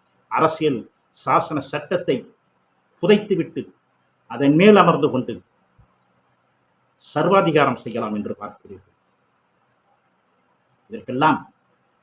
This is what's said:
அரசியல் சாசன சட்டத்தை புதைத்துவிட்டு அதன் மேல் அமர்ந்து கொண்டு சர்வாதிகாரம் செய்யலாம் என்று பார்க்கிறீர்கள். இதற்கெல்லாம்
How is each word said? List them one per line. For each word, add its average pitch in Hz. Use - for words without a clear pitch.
அரசியல் 143
சாசன 156
சட்டத்தை 151
புதைத்துவிட்டு 175
அதன் 139
மேல் 202
அமர்ந்து 165
கொண்டு 120
சர்வாதிகாரம் 156
செய்யலாம் 110
என்று 104
பார்க்கிறீர்கள். 101
இதற்கெல்லாம் 131